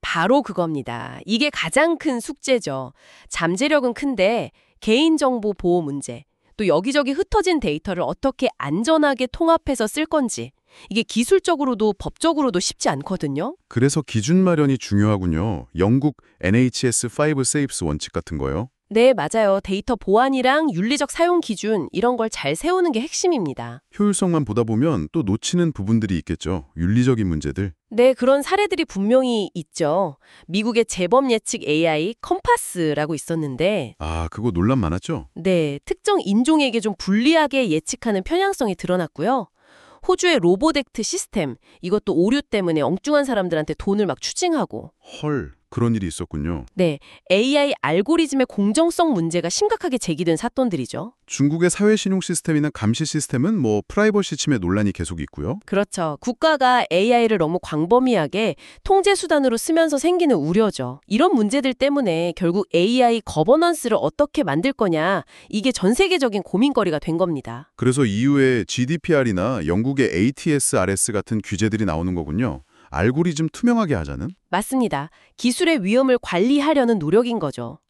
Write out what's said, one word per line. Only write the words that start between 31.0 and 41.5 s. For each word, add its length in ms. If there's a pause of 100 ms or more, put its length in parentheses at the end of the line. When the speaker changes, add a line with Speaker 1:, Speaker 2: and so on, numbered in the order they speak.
Speaker 1:
예측 340
에이아이 560
컴파스라고 960
있었는데. 840
Speaker 2:
아, 300
그거 220
논란 280
많았죠? 560
Speaker 1:
네, 500
특정 360
인종에게 600
좀 160
불리하게 720
예측하는 540
편향성이 520
드러났고요. 720 (580)
호주의 320
로보덱트 640
시스템, 520 (260)